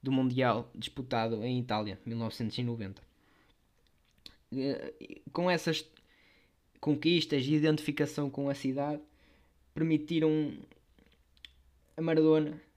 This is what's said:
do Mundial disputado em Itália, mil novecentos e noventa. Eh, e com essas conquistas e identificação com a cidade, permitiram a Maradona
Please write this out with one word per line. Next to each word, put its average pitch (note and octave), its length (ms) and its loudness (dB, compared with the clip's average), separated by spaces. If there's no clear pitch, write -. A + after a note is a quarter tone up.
do C3 120 -2
Mundial B2+ 600 2
disputado A2+ 720 -4
em B2 140 0
Itália, G#2+ 480 -2
mil A#2 100 -6
novecentos A2+ 420 -4
e B2 40 -2
noventa. A2 400 -6
Eh, C3+ 480 -4
e - 220 -16
com F3+ 180 2
essas E3 380 0
conquistas D3+ 640 2
e D3 100 0
identificação D3 760 0
com C#3 180 -4
a C#3 60 0
cidade, C#3+ 480 -4
permitiram D#3 840 2
a - 40 -6
Maradona D#3 600 4